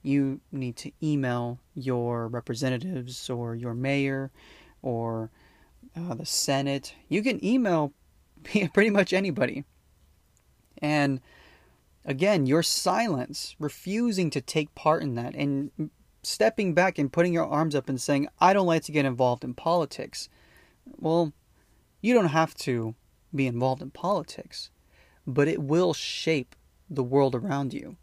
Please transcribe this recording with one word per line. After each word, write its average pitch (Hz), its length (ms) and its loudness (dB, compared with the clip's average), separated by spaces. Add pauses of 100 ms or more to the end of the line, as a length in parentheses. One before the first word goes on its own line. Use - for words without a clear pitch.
You 139 380 0 (120)
need 131 260 -6
to - 140 -14 (120)
email 127 560 -2 (140)
your 120 540 -2
representatives 127 1000 -6
or 120 260 -6
your 117 180 -6
mayor 135 580 -2 (500)
or, 117 480 -4 (640)
uh, 170 180 -6
the 156 120 -8
Senate. 139 680 -2 (140)
You 202 120 2
can 254 220 -2
email 185 480 2 (520)
<laughs> 196 300 0
pretty 214 160 6
much 202 240 4
anybody. 151 520 0 (1120)
And 143 440 0 (840)
again, 151 400 2
your 156 180 4
silence, 180 960 -2
refusing 185 720 0
to 139 120 -2
take - 340 -4
part 156 280 2
in 131 120 -2
that, 120 200 -6
and 143 560 -4 (320)
stepping 214 500 0
back 180 240 4
and 143 140 0
putting 175 220 2
your 165 120 2
arms 151 300 0
up 139 140 -2
and 131 100 -4
saying, 143 280 0 (120)
"I 185 140 8
don't 196 140 4
like 165 160 2
to - 80 -12
get 147 140 2
involved 123 380 0
in 127 100 -8
politics." - 760 -4 (680)
Well, 160 360 0 (680)
you 233 120 4
don't 214 140 6
have 160 280 2
to 113 400 -2 (380)
be 135 140 2
involved 127 340 0
in 135 100 -12
politics, - 760 -6 (560)
but 143 220 2
it 165 140 -2
will 160 320 2
shape - 600 -2 (340)
the 135 140 -2
world 135 320 4
around 139 380 -2
you. - 300 -12